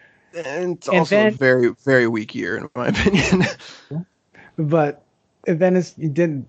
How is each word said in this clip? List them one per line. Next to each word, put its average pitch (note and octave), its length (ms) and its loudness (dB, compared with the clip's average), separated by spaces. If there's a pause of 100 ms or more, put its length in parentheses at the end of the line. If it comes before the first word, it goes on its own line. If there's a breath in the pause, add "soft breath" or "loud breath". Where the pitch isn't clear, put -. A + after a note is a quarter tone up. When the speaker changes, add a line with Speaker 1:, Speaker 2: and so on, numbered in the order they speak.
(340 soft breath)
Speaker 1:
And E3+ 440 -6
it's - 100 -10
Speaker 2:
And D3+ 120 2
Speaker 1:
also E3 140 0
Speaker 2:
then G#3+ 120 4
Speaker 1:
a G#3+ 60 2
very, B2+ 420 2 (100)
very B2+ 240 4
weak A2+ 260 -4
year, A2 220 -4
in - 180 -10
my B2 140 -4
<laughs> - 0 -
opinion. F#3 540 2 (1120 loud breath)
Speaker 2:
But D3+ 480 0 (400)
then F3+ 320 2
it's, F3 220 0
then, D3+ 500 -2